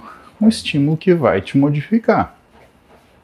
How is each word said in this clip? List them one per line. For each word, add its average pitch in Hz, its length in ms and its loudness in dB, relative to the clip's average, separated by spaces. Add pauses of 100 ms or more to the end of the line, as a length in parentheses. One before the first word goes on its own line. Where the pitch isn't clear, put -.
(400)
um 214 80 2
estímulo 156 480 0
que 175 200 2
vai 127 260 0
te - 160 -4
modificar, 147 800 0 (880)